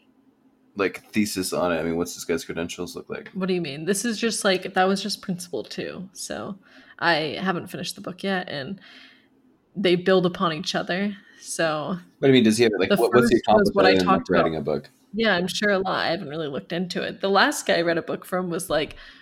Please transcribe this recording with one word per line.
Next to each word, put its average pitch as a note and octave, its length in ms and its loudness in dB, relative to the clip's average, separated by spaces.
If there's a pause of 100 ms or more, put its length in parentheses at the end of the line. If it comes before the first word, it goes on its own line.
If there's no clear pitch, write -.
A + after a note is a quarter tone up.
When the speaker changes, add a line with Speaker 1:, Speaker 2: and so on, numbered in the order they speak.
(760)
Speaker 1:
like, G2 360 -4
thesis G2+ 420 -2
on F2 180 0
it? D#2+ 80 0
I D#2 40 -2
mean, E2 140 -2
what's F2 160 -4
this - 120 -14
guy's E2+ 200 -2
credentials F2 500 -8
look - 140 -12
like? - 240 -12
Speaker 2:
What F#3 140 -4
do F#3 60 -2
you F3 80 -2
mean? D3+ 240 -8
This G3+ 200 -2
is A3+ 140 -4
just, A3+ 240 -2
like, F#3+ 300 0
that F#3 100 2
was G3 180 2
just G#3 200 -8
principle F3 420 -6
two. F2+ 500 -10
So - 460 -10 (400)
I D#3+ 420 0
haven't F#3 260 -4
finished - 280 -10
the G3 60 -18
book - 200 -12
yet, G3 280 -4
and C#3+ 300 -10 (960)
they F#3 200 2
build F3+ 300 4
upon F3 280 0
each F3+ 220 -6
other. F#3+ 400 -2 (260)
So D#3 560 -4 (220)
Speaker 1:
But C3+ 100 6
I C3 40 10
mean, B2 100 8
does A2 140 6
he A#2+ 60 4
have, A2 140 6
like, F#2 120 2
Speaker 2:
the G3+ 80 4
Speaker 1:
what, A#2+ 160 2
what's A#2 160 6
he A#2 80 6
Speaker 2:
first - 140 0
was G#3+ 200 6
Speaker 1:
accomplished - 40 -10
Speaker 2:
what G2 100 6
I F#2 40 8
Speaker 1:
other F#2+ 80 6
than, F#2 100 4
like, F#2+ 120 4
Speaker 2:
talked F2 100 -6
about. F2 140 4
Speaker 1:
writing D#2+ 140 -2
a D2+ 40 -4
book? C#2+ 300 -4 (220)
Speaker 2:
Yeah, G#3+ 220 2
I'm F3+ 120 0
sure G#3 240 -2
a F#3+ 80 2
lot. E3+ 260 -2
I C3 60 0
haven't E3 180 -6
really D#3 200 -6
looked - 240 -8
into F3+ 280 -4
it. - 200 -8
The G3 80 0
last A#3 360 2
guy F#3 120 2
I E3+ 40 2
read E3 160 0
a D#3 40 0
book - 240 -8
from F#3 240 -4
was, E3+ 200 -6
like, D3+ 280 -2 (240)